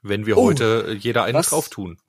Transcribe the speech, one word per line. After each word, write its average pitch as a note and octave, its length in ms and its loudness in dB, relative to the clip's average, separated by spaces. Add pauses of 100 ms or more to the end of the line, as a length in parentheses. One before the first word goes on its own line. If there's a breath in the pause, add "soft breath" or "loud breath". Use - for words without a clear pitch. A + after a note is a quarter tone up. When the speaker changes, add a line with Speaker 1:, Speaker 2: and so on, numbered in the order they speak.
Speaker 1:
wenn G#2 240 -4
wir G#2+ 120 2
Speaker 2:
Oh, B3 80 6
Speaker 1:
heute, A#2 420 2
äh, - 60 -6
jeder A2+ 300 0
einen A#2 140 0
Speaker 2:
was? E3+ 100 0
Speaker 1:
drauf D#3 220 -2
tun. F2+ 280 -10 (100)